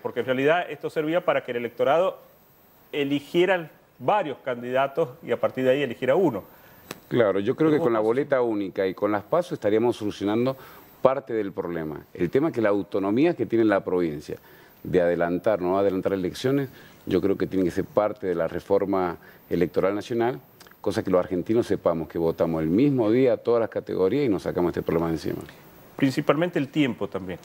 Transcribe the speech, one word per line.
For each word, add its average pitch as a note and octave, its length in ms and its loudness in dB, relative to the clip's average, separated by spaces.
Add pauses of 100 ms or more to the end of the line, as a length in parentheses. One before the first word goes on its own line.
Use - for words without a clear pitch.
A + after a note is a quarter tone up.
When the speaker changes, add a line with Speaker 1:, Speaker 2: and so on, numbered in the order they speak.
Speaker 1:
porque A#2 200 -6
en A2+ 40 -8
realidad C#3 440 0
esto D3 200 -10
servía D#3+ 340 -2
para C#3 220 0
que B2+ 60 -8
el A#2+ 60 -4
electorado C3 600 0 (760)
eligiera D#3 760 0 (300)
varios D#3 400 0
candidatos C3 720 -2 (140)
y - 80 -6
a A#2 80 0
partir C3 260 -2
de B2+ 60 6
ahí C#3+ 120 2
eligiera C3 320 0
uno. D3 280 2 (640)
Speaker 2:
Claro, G2+ 320 2
yo G#2 160 -2
creo D#3 140 2
Speaker 1:
Pero D3+ 100 4
Speaker 2:
que B2+ 40 0
con A#2+ 100 2
la A2 60 2
Speaker 1:
vos G#2+ 80 0
Speaker 2:
boleta C3+ 340 0
única G2+ 460 -2
y F#2 60 -2
con G#2 180 -2
las G2+ 120 -2
paso E3+ 300 -2
estaríamos A2 440 2
solucionando A2 580 -2 (460)
parte C3+ 320 2
del G#2 180 -2
problema. E2 500 -6 (120)
El F2 160 0
tema D3 200 2
es - 40 -4
que B2 80 -2
la G#2+ 80 4
autonomía G#2 680 0
que A2+ 100 -4
tiene A2+ 200 2
la G2+ 180 4
provincia E2+ 540 -4 (460)
de E2+ 180 2
adelantar, F2 600 0
no F2+ 160 0
adelantar F#2+ 360 0
elecciones, B2+ 560 -2 (360)
yo F#2 160 0
creo F#2+ 160 0
que F#2+ 100 -2
tiene F#2 180 0
que E2+ 60 0
ser F2+ 140 -4
parte G#2 420 -2
de F2+ 80 -2
la E2 120 -2
reforma F#2+ 680 -2 (320)
electoral F2 460 0
nacional, A#2 440 -2 (420)
cosa G#2 220 -2
que F#2+ 80 -2
los F2+ 80 4
argentinos F2+ 480 0
sepamos E2 400 0
que - 100 -10
votamos E2 440 0
el D#2 80 0
mismo A#2+ 420 2
día B2 260 4
todas A#2 220 0
las A2+ 100 -2
categorías F#2+ 560 0
y A#2+ 40 2
nos F2+ 140 0
sacamos E2+ 260 0
este E2+ 120 -2
problema E2 260 0
de E2 60 -2
encima. - 280 -6 (540)
Speaker 1:
Principalmente D3+ 640 0
el C3+ 100 -4
tiempo A#2+ 400 -2
también. F#2 360 -10